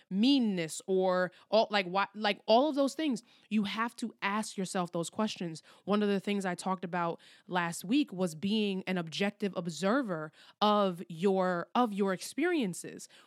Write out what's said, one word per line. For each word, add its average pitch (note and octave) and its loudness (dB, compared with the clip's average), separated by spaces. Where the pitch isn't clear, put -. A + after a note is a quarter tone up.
meanness G#3 2
or F#3 2
all, G#3+ 6
like, G3+ 2
why, F#3+ 0
like, G#3 0
all B3+ 6
of C4+ -2
those C#4 2
things? D4 -2
You G#3 2
have G#3+ -4
to A3 -6
ask G#3 -2
yourself F#3 -2
those E3+ -2
questions. F#3+ -4
One G#3 2
of G3+ 2
the G3+ 2
things G3+ -2
I F3+ -2
talked F#3+ -4
about E3+ -4
last F3 -2
week C4+ 0
was F3+ -2
being G3 0
an F#3 -2
objective F3 -4
observer F3+ -2
of G3+ 2
your, F#3 0
of A#3 2
your G3 0
experiences. G#3+ -4